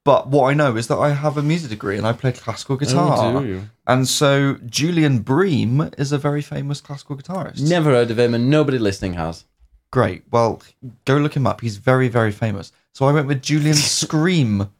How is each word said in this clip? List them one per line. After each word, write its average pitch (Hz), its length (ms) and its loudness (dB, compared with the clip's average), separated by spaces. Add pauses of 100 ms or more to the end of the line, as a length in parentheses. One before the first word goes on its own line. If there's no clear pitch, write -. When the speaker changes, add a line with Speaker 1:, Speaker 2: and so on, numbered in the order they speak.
Speaker 1:
but 131 240 4
what 135 200 4
I 139 60 2
know 143 220 2
is 117 100 -4
that 147 120 -2
I 143 120 2
have 143 260 -2
a 147 60 -2
music 156 280 -2
degree 101 280 -4
and 101 80 -2
I 113 60 0
play 123 200 -2
classical - 440 -8
Speaker 2:
Oh, - 20 -8
Speaker 1:
guitar. 131 640 0
Speaker 2:
do 131 40 -4
you? 95 160 -6 (240)
Speaker 1:
And 131 220 2
so 139 460 2 (120)
Julian 147 540 2
Bream 135 800 0
is 139 140 -4
a 147 60 0
very 147 220 -2
famous 143 400 -8
classical 139 360 -14
guitarist. 170 440 -10
Speaker 2:
Never 156 300 2
heard 120 200 4
of 110 80 -2
him, 120 160 4
and 120 140 0
nobody 143 300 2
listening 98 360 -2
has. 85 300 -6 (460)
Speaker 1:
Great. 98 400 0
Well, 117 320 0 (420)
go 135 120 2
look 147 180 0
him 135 120 0
up. 98 160 -2
He's 107 160 -6
very, 131 300 2
very 113 240 0
famous. 101 380 -6 (220)
So 135 140 0
I 143 60 4
went 147 140 0
with 139 160 -4
Julian 151 320 0
Speaker 2:
<laughs> - 280 0
Speaker 1:
Scream 151 760 0